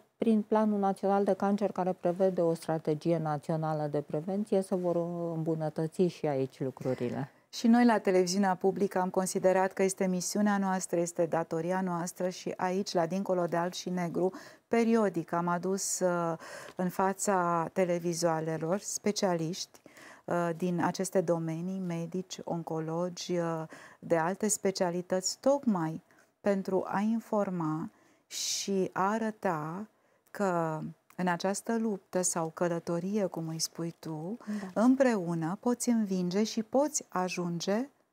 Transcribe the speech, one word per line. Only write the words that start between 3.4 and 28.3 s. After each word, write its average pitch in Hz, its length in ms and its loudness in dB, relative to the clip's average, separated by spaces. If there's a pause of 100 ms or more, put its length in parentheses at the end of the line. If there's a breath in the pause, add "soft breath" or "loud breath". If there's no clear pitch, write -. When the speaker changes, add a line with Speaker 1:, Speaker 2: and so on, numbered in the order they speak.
Speaker 1:
de 147 100 0
prevenție, 190 600 -2
se 190 140 -2
vor 175 200 0 (400)
îmbunătăți 160 640 -2
și 170 260 0
aici 135 320 -2
lucrurile. 127 720 -4 (240 soft breath)
Speaker 2:
Și - 140 0
noi, 240 180 8
la 226 120 6
televiziunea 185 580 2
publică, 190 440 0
am 185 100 0
considerat 185 640 2
că 196 100 0
este 190 240 0
misiunea 202 500 2
noastră, 185 420 0
este 175 260 0
datoria 165 560 -2
noastră 180 480 -4
și 180 280 -8
aici, 185 360 -2
la 170 120 2
Dincolo 180 400 0
de 170 120 -2
Alb 175 160 0
și - 160 -8
Negru, 180 440 0 (340 loud breath)
periodic 226 640 2
am 175 160 0
adus, 180 520 -2
uh, 175 340 2 (420 loud breath)
în 185 140 0
fața 180 840 2
televizoarelor 165 1080 0
specialiști, 180 1000 -2 (460 loud breath)
uh, 170 320 0
din 175 260 0
aceste 180 380 0
domenii, 170 580 -2
medici, 175 640 -6
oncologi, 170 920 -4
uh, 165 260 -2 (360 loud breath)
de 170 180 2
alte 185 300 0
specialități, 185 920 0
tocmai 196 640 2 (400 soft breath)
pentru 190 460 0
a 190 120 -2
informa 202 880 -2 (380 soft breath)
și - 640 -2